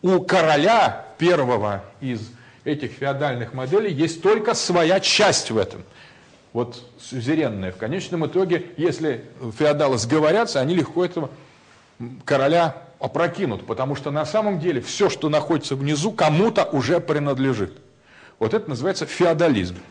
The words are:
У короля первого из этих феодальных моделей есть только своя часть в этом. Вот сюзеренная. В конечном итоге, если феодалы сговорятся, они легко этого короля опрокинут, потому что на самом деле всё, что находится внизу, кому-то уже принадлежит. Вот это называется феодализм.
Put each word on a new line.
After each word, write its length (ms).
У 180
короля 840
первого 640
из 300
этих 280
феодальных 640
моделей 380
есть 300
только 320
своя 460
часть 500
в 80
этом. 240
Вот 280
сюзеренная. 720
В 40
конечном 500
итоге, 400
если 480
феодалы 400
сговорятся, 600
они 140
легко 300
этого 260
короля 520
опрокинут, 680
потому 300
что 140
на 140
самом 360
деле 200
всё, 300
что 180
находится 480
внизу, 360
кому-то 520
уже 360
принадлежит. 760
Вот 160
это 140
называется 380
феодализм. 680